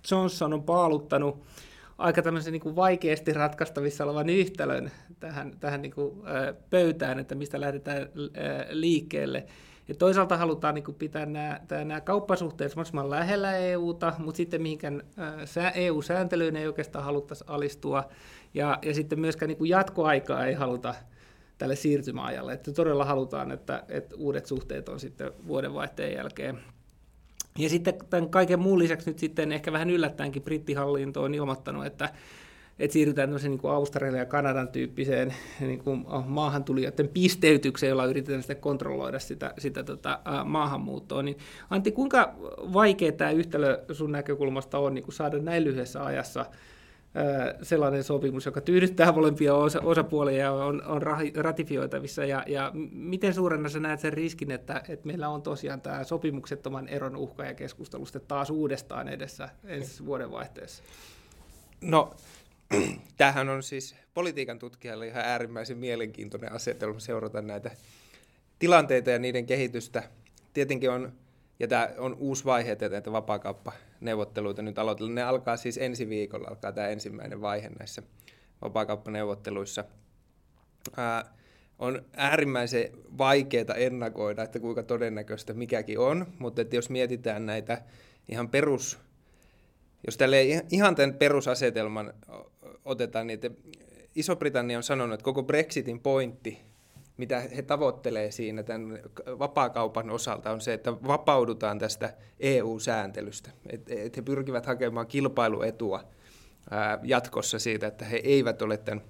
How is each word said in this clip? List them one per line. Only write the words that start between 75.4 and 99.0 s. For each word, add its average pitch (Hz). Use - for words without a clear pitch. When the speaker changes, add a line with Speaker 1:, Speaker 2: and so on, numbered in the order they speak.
Speaker 2:
siis 117
ensi 123
viikolla, 107
alkaa 104
tää 104
ensimmäinen 107
vaihe 104
näissä 107
vapaakauppaneuvotteluissa. 104
Ää, 117
on 131
äärimmäisen 135
vaikeeta 135
ennakoida, 113
että 113
kuinka 117
todennäköistä 110
mikäkin 113
on, 156
mutta 120
että 120
jos 120
mietitään 120
näitä 110
ihan 117
perus-, 139
jos 113
tälle 135
ihan, 156
ihan 190
tämän 139
perusasetelman 120
o-, 113
otetaan, 117
niin 113
että 117
Iso-Britannia 143
on 120
sanonut, 123
että 107
koko 131
Brexitin 117
pointti, 127
mitä 123
he 135
tavoittelee 123
siinä 107
tämän 110